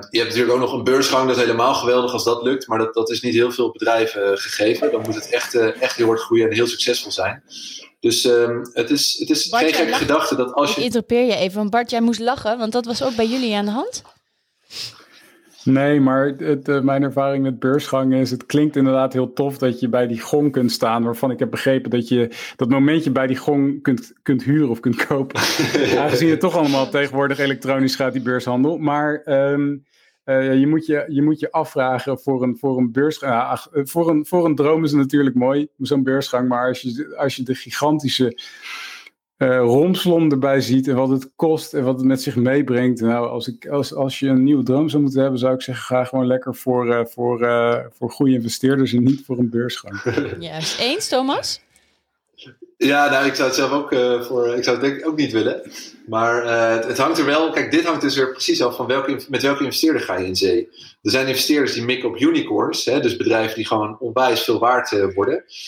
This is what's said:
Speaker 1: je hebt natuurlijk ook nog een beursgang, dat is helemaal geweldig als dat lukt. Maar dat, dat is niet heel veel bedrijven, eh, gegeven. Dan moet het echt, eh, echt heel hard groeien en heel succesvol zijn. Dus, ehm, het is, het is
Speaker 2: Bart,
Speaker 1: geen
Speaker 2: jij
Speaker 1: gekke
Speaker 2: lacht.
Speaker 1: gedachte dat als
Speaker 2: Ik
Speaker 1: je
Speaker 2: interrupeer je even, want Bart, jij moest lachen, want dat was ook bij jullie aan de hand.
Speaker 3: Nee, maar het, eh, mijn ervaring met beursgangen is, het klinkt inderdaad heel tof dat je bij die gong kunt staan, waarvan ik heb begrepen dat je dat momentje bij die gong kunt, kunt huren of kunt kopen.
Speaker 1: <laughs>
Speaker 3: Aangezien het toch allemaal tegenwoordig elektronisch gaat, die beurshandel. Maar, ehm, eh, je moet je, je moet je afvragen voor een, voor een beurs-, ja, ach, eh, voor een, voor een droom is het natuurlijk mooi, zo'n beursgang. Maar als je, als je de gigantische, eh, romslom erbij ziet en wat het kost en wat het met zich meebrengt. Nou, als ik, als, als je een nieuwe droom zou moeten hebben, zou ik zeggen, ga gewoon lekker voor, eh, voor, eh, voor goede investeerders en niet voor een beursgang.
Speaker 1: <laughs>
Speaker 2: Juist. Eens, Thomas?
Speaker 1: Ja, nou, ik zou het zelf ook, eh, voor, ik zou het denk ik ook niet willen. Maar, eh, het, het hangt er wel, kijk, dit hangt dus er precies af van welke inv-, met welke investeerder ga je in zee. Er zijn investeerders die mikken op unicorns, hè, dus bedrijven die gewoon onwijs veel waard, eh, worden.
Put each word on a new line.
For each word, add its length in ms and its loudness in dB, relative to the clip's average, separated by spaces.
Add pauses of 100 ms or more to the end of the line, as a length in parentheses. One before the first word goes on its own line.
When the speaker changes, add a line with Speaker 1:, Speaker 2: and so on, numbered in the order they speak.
(100)
Speaker 1:
je 80 0
hebt 100 0
natuurlijk 260 2
ook 60 2
nog 120 -2
een 120 -6
beursgang, 440 2
dat 80 2
is 60 2
helemaal 320 2
geweldig 380 2
als 120 -4
dat 180 0
lukt. 240 -2
Maar 120 -2
dat, 160 -2
dat 160 0
is 100 -4
niet 140 -2
heel 160 4
veel 220 -2
bedrijven, 600 0
eh, 60 0
gegeven. 520 0
Dan 100 0
moet 140 -6
het 140 -8
echt, 260 -4
eh, 280 2
echt 140 -2
heel 100 2
hard 140 2
groeien 280 2
en 60 -2
heel 120 2
succesvol 460 -4
zijn. 300 -6 (580)
Dus, 240 0
ehm, 480 2
het 180 -4
is, 280 0
het 120 -6
is 180 0
Speaker 2:
Bart, 140 0
Speaker 1:
geen 100 2
Speaker 2:
jij 60 0
Speaker 1:
gekke 120 2
Speaker 2:
lacht. 120 0
Speaker 1:
gedachte 340 0
dat 160 -2
als 180 0
Speaker 2:
Ik 60 -2
Speaker 1:
je 60 -2
Speaker 2:
interrupeer 420 0
je 120 2
even, 220 -2
want 120 -2
Bart, 200 -2
jij 100 -2
moest 200 0
lachen, 380 -2
want 140 -4
dat 120 -2
was 180 -6
ook 140 -2
bij 100 2
jullie 280 -2
aan 100 0
de 60 -2
hand. 320 -6 (1600)
Speaker 3:
Nee, 360 4
maar 380 4
het, 300 -2
eh, 120 2
mijn 220 2
ervaring 400 0
met 160 -2
beursgangen 640 2
is, 100 0
het 160 -6
klinkt 300 2
inderdaad 360 2
heel 200 -2
tof 260 -2
dat 220 0
je 80 0
bij 180 2
die 140 -6
gong 320 0
kunt 200 0
staan, 320 0
waarvan 260 -2
ik 80 -4
heb 120 -2
begrepen 400 0
dat 180 0
je 200 2 (280)
dat 120 -2
momentje 420 4
bij 160 2
die 100 0
gong 460 0
kunt, 300 -2 (100)
kunt 220 0
huren 240 2
of 120 -2
kunt 260 -2
kopen. 320 -2 (300)
Speaker 1:
<laughs> 300 2
Speaker 3:
Aangezien 320 2
het 100 2
toch 160 0
allemaal 340 2
tegenwoordig 480 0
elektronisch 580 0
gaat, 160 0
die 100 -4
beurshandel. 560 0
Maar, 460 -2
ehm, 520 0 (480)
eh, 340 2
je 80 4
moet 200 2
je, 220 0
je 140 0
moet 180 2
je 120 -6
afvragen 640 -2
voor 240 -2
een, 160 0
voor 200 -2
een 140 0
beurs-, 280 0
ja, 220 0
ach, 300 -4
eh, 120 0
voor 260 0
een, 160 0
voor 180 2
een 100 2
droom 300 2
is 60 0
het 100 4
natuurlijk 360 2
mooi, 320 2 (100)
zo'n 240 0
beursgang. 460 0
Maar 200 0
als 120 -2
je, 380 -8
als 180 -2
je 60 -8
de 120 -2
gigantische, 800 0 (1040)
eh, 200 2
romslom 720 4
erbij 300 2
ziet 280 0
en 60 0
wat 140 2
het 280 -2
kost 380 0
en 100 0
wat 120 0
het 100 -4
met 160 2
zich 140 -4
meebrengt. 640 2
Nou, 280 0
als 200 -6
ik, 200 -14
als, 260 -2
als 240 -4
je 100 -2
een 140 4
nieuwe 200 4
droom 260 2
zou 140 2
moeten 180 0
hebben, 180 0
zou 160 2
ik 80 -4
zeggen, 220 -10
ga 200 0
gewoon 220 -2
lekker 280 -2
voor, 380 0
eh, 120 2
voor, 380 -2
eh, 360 2 (200)
voor 120 -6
goede 220 2
investeerders 600 0
en 100 2
niet 220 2
voor 140 -6
een 120 0
beursgang. 500 -6 (200)
Speaker 1:
<laughs> 180 -6
Speaker 2:
Juist. 420 -8
Eens, 280 -2
Thomas? 520 -2 (1160)
Speaker 1:
Ja, 340 4
nou, 160 2
ik 80 0
zou 140 0
het 80 -2
zelf 160 0
ook, 200 -2
eh, 300 2
voor, 340 -2
ik 80 -2
zou 120 2
het 100 -2
denk 140 -2
ik 60 -8
ook 100 -2
niet 160 -2
willen. 300 0 (440)
Maar, 380 0
eh, 320 2
het, 100 -2
het 120 -4
hangt 200 2
er 60 0
wel, 260 2
kijk, 200 -4
dit 140 2
hangt 160 -2
dus 160 0
er 140 0
precies 320 -2
af 140 0
van 100 -6
welke 240 -2
inv-, 180 -6
met 140 -4
welke 220 0
investeerder 380 0
ga 160 -4
je 80 -4
in 100 -6
zee. 320 0 (340)
Er 80 -2
zijn 160 0
investeerders 460 0
die 120 -6
mikken 240 -2
op 120 -6
unicorns, 640 0
hè, 160 0
dus 160 -2
bedrijven 400 0
die 100 -6
gewoon 320 -4
onwijs 440 0
veel 160 0
waard, 340 2
eh, 220 0
worden. 300 0 (240)